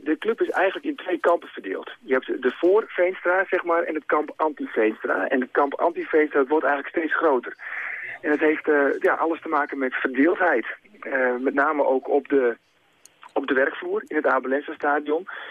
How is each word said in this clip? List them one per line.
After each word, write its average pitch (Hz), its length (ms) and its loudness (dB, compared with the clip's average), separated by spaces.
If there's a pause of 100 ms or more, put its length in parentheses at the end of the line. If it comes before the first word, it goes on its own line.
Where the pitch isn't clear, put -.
de 151 160 -2
club 220 240 -2
is 165 80 0
eigenlijk 185 360 -2
in 147 100 -4
twee 180 220 -4
kampen 170 300 2
verdeeld. - 420 -10 (100)
Je - 120 -6
hebt - 300 -2
de 127 160 2
voor 202 300 4
Veenstra, 185 640 0
zeg 180 140 0
maar, 170 180 2
en 160 120 -4
het 151 120 -8
kamp 151 300 -2
anti-Veenstra. 135 920 0
En 135 120 0
het 131 120 -4
kamp 139 220 2
anti-Veenstra 156 680 2
wordt 147 220 2
eigenlijk 139 300 -2
steeds 160 200 0
groter. 143 380 2 (680)
En - 100 -2
het 147 100 2
heeft, 156 280 2
eh, 143 160 4 (160)
ja, 170 140 4
alles 160 260 0
te - 80 -10
maken 147 300 -2
met 131 160 -2
verdeeldheid. 147 720 2 (340)
Eh, 127 380 0
met 135 160 0
name 143 320 2
ook 131 220 2
op 143 200 0
de, 127 280 4 (760)
op 139 140 -2
de 135 80 0
werkvloer 175 520 -2
in 151 100 -6
het 147 100 0
Abelense 135 480 0
stadion 147 520 -2 (240)